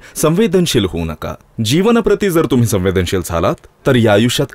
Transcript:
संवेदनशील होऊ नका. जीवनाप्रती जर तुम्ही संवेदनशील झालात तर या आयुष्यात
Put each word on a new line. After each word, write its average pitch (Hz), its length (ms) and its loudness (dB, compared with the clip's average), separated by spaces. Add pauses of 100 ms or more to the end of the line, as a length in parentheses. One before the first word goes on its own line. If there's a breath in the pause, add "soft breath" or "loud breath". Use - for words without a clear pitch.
(160 loud breath)
संवेदनशील 170 760 0
होऊ 85 160 -6
नका. 80 300 -10 (300)
जीवनाप्रती 202 640 0
जर 160 160 2
तुम्ही 123 220 0
संवेदनशील 92 580 0
झालात 92 300 -2 (320)
तर 139 80 2
या 110 180 4
आयुष्यात 123 420 0